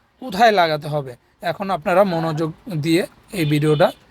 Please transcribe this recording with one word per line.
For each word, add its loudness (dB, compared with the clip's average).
কোথায় 2
লাগাতে 0
হবে, -6
এখন -6
আপনারা 2
মনোযোগ -2
দিয়ে 2
এই -2
ভিডিওটা 2